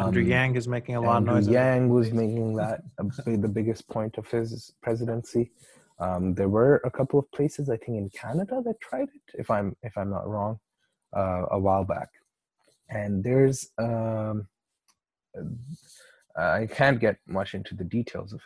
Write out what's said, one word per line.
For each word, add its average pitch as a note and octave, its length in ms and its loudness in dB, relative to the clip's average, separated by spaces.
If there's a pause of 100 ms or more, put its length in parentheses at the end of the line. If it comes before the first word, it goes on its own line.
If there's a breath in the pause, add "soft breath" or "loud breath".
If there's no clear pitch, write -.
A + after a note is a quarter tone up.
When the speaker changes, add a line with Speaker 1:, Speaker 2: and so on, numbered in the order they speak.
Speaker 1:
Andrew F#2+ 160 2
Speaker 2:
Um, - 80 2
Speaker 1:
Yang B2+ 280 4
is A#2 100 -4
making A#2+ 300 -4
a A#2 40 -2
lot A#2 80 2
of A#2 80 6
Speaker 2:
Andrew G2+ 180 4
Speaker 1:
noise G#2 120 4
in A2 60 6
the B2 60 6
Speaker 2:
Yang B2+ 300 4
was A#2+ 180 6
Speaker 1:
States. A2+ 140 0
Speaker 2:
making A2 360 0
that G#2+ 320 -4
Speaker 1:
<laughs> - 100 -20
Speaker 2:
a - 60 -6
bi-, A2+ 320 -4
the G2+ 100 2
biggest G#2+ 420 -2
point A2 280 -4
of G#2+ 120 -10
his A#2 440 -4 (100)
presidency. A#2 680 -2 (480 soft breath)
Um, F#2 360 0
there G2 140 2
were A#2+ 340 6
a C3 80 -2
couple C3+ 280 0
of C#3 120 -2
places, D3 380 -2
I A2+ 80 0
think, A2+ 200 -6
in G2 120 -4
Canada F#3+ 560 -6
that A3+ 160 -6
tried C4 280 -6
it, - 180 -20 (160)
if - 60 -4
I'm, G2+ 320 0
if A2+ 160 -10
I'm G2+ 120 -4
not G2 180 -6
wrong, G#2 320 -4 (560)
uh, F#2 360 0
a G2+ 80 2
while G2 260 2
back. - 240 -4 (800)
And G#2 340 -4
there's, C3 540 4
um, A2 720 -4 (1900 loud breath)
I F2 300 0
can't C3+ 340 2
get G#2+ 180 2 (100)
much F#2+ 260 -4
into F#2+ 220 -10
the F#2+ 80 -8
details G2+ 500 -6
of - 120 -14